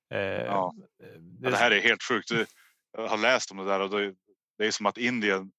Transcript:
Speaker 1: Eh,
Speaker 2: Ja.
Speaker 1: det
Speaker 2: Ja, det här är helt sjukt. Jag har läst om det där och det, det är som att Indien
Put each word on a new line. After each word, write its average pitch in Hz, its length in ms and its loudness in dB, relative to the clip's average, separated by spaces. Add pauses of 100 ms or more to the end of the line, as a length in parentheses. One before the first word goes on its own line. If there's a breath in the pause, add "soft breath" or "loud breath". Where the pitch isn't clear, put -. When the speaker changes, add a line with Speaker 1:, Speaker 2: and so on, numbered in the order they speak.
(140)
Speaker 1:
Eh, 104 60 -2
Speaker 2:
Ja. 95 540 -2 (240)
Speaker 1:
det - 80 -20 (360)
Speaker 2:
Ja, 127 80 0
det - 60 2
här 117 140 4
är 101 100 6
helt 110 220 4
sjukt. 110 280 -2 (600 soft breath)
Jag 110 160 -8
har 107 100 0
läst 117 320 2
om 98 60 -14
det 95 80 -8
där 98 160 0
och 98 100 -2
det, 101 240 -2 (440)
det 107 80 -2
är 110 40 0
som 104 160 -4
att 98 120 -2
Indien 104 600 -2